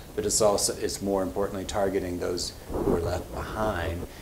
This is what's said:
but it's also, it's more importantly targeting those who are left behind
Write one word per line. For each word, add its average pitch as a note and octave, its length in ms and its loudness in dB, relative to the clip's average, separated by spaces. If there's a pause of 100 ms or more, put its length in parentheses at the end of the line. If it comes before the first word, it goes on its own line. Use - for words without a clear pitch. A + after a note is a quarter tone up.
(160)
but G#2 100 0
it's G#2 160 2
also, G#2 360 4
it's - 220 -2
more G2 220 2
importantly F#2+ 420 -2
targeting F#2+ 540 0
those F2+ 360 -2 (180)
who - 240 2
are E2+ 60 2
left E2+ 340 -2
behind F2 720 -2 (140)